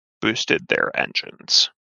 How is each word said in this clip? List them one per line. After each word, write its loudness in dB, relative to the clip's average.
boosted 0
their 0
engines. 0